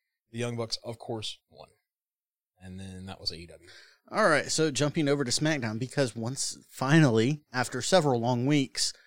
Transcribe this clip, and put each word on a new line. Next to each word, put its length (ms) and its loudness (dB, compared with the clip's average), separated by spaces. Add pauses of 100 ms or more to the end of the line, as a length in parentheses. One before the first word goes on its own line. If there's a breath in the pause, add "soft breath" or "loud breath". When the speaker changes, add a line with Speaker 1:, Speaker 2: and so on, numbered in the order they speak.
(320)
Speaker 1:
the 80 -10
Young 180 -6
Bucks, 260 -8
of 140 -12
course, 400 -10 (140)
won. 160 -20 (920)
And 200 -14
then 260 -14
that 160 -12
was 100 -8
A 40 -10
E 100 -16
W. 240 -20 (420 loud breath)
Speaker 2:
All 160 2
right, 240 2
so 200 2
jumping 360 0
over 160 2
to 80 -4
SmackDown, 460 0
because 380 -2
once, 420 -6 (140)
finally, 680 4 (120)
after 300 -4
several 360 4
long 280 0
weeks, 460 0 (140 soft breath)